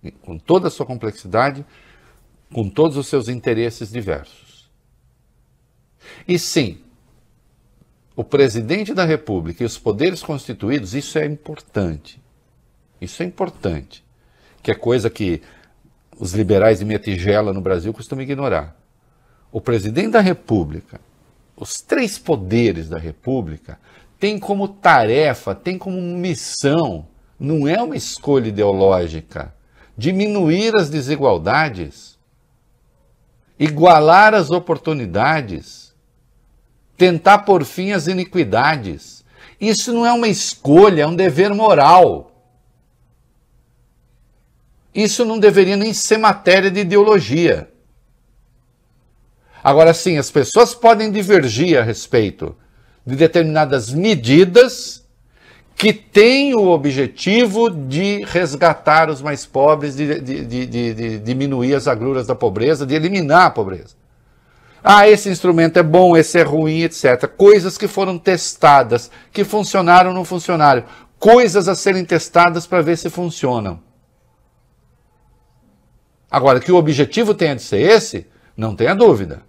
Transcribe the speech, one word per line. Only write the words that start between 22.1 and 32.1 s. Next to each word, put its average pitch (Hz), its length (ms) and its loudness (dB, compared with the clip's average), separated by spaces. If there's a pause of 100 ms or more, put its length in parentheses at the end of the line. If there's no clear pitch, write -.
poderes 101 680 -4
da 80 100 -12
República, 80 800 -10 (420)
têm 208 200 -4
como 196 300 -6
tarefa, 131 840 0
têm 180 240 -8
como 185 220 -10
missão, 165 1040 -6 (320)
não 143 300 -4
é 190 160 -2
uma 294 140 -8
escolha 131 500 -4
ideológica, 95 1040 -2 (440)
diminuir 190 800 -2
as 165 120 0
desigualdades, 127 1300 -4 (1400)